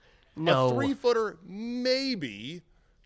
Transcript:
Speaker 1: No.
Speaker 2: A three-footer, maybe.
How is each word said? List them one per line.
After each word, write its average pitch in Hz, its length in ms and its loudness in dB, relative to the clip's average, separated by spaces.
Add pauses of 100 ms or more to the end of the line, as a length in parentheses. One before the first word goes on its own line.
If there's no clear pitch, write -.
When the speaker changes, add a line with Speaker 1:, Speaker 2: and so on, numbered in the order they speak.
(360)
Speaker 1:
No. 151 300 4
Speaker 2:
A 127 80 4
three-footer, 226 720 0
maybe. 214 1160 -4 (440)